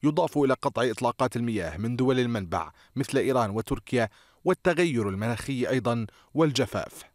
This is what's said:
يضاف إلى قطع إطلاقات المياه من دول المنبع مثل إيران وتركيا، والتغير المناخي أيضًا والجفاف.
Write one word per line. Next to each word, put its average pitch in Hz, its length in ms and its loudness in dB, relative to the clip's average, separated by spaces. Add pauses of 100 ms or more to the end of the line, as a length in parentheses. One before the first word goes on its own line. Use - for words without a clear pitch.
يضاف 151 360 0
إلى 135 160 4
قطع 123 360 0
إطلاقات 120 460 0
المياه 104 400 -4
من 117 200 -4
دول 127 240 2
المنبع 92 500 -2 (260)
مثل 139 220 0
إيران 120 320 2
وتركيا، 113 580 -2 (360)
والتغير 170 640 2
المناخي 113 600 -2
أيضًا 120 380 0 (280)
والجفاف. 131 720 0 (100)